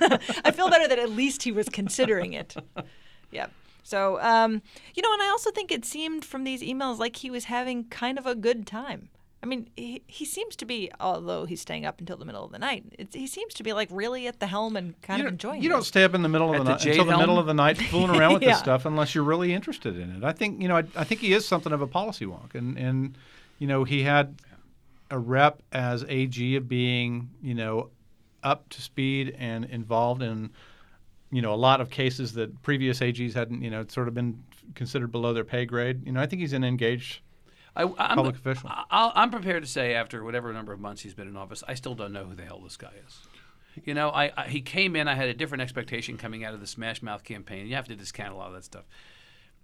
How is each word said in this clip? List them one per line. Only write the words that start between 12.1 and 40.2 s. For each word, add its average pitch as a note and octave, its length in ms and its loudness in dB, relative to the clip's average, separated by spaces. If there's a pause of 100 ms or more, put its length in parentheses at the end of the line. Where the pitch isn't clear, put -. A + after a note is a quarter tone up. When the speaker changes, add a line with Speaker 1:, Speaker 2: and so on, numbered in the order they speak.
Speaker 1:
the - 80 -14
middle G#2+ 220 -12
of - 80 -16
the - 40 -14
night, B3+ 280 -6 (120)
it's, G3 160 -14
he C4 140 -10
seems G#4+ 280 -10
to - 80 -12
be, A3 100 -6
like, G#3 180 -4
really A#3+ 360 -6
at A#3+ 120 -10
the G3+ 80 -4
helm G#3+ 300 -4
and F3+ 240 -8
kind G3 180 -4
Speaker 2:
You C#4+ 60 0
Speaker 1:
of A3 60 -4
Speaker 2:
don't, - 20 -4
Speaker 1:
enjoying A#3 280 -6
Speaker 2:
you D#4 80 2
Speaker 1:
it. F4 40 4
Speaker 2:
don't B3 100 2
stay F#3+ 220 6
up F3+ 100 4
in F3+ 60 2
the D#3+ 80 2
middle D#3+ 220 4
of D3+ 40 4
Speaker 3:
At C#3+ 40 2
Speaker 2:
the C3+ 40 2
Speaker 3:
the B2+ 80 4
Speaker 2:
night C#3 80 2
Speaker 3:
J D3 120 2
Speaker 2:
until E3+ 120 8
the E3+ 80 4
Speaker 3:
helm? E3+ 100 6
Speaker 2:
middle F3 160 6
of E3 100 4
the D#3 60 2
night D3+ 240 6
fooling F3+ 400 2
around D#4 140 10
with C#4 100 6
Speaker 1:
<laughs> - 20 4
Speaker 2:
this C4 80 6
Speaker 1:
Yeah. G#3+ 40 8
Speaker 2:
stuff C3 300 4
unless D3+ 280 2
you're D3 120 2
really F3 280 2
interested A#2+ 460 -4
in F2+ 160 -6
it. F#2+ 80 -6
I D3 80 2
think, G3+ 300 -2
you F3+ 80 2
know, E3+ 80 6
I, E3 80 2 (100)
I E3 80 -2
think A3 160 -2
he G3 140 4
is G#3+ 120 4
something E3 280 0
of C#3+ 80 0
a C#3 60 0
policy F3+ 380 -4
wonk, F#2 300 -10
and, B2 220 -4
and, C3 400 -2 (420)
you C#3+ 80 -2
know, C3+ 160 2
he C3+ 200 0
had C#3+ 320 4 (760)
a C3 80 -2
rep C3 420 4 (120)
as B2 340 -2
A C3+ 200 0
G B2 280 0
of B2+ 140 -2
being, B2 600 2 (140)
you B2 120 -4
know, A2+ 340 -2 (520)
up C#3+ 280 0
to - 120 -16
speed C3+ 560 -2
and A#2 280 -6
involved A#2+ 560 0
in, A2 280 -4 (800)
you B2+ 120 0
know, G#2+ 120 2
a - 20 2
lot C3 260 6
of B2+ 80 -4
cases B2+ 460 -2
that A2+ 260 -6
previous C3 400 0
A B2 100 2
Gs A#2+ 220 -4
hadn't, A#2+ 280 -4
you A#2 80 -6
know, A2 200 -6
sort B2 180 -2
of A#2 60 -2
been A#2+ 280 -2 (340)
considered B2 360 -4
below A#2+ 220 0
their A2+ 100 0
pay B2 220 -2
grade. B2 400 -2
You C3 80 -6
know, B2+ 80 0
I D3+ 40 0
think F#3 160 -4
he's C#3+ 120 -2
an C3 100 0
engaged B2 560 0 (580)
Speaker 3:
I, E3 60 2 (140)
I'm, - 180 2
Speaker 2:
public C3 200 2
official. C3 340 -6
Speaker 3:
I, - 200 -8
I'll, A3+ 260 4
I'm A3+ 140 6
prepared F#3 340 -2
to C3+ 60 -10
say B2 240 0
after A#2 300 -4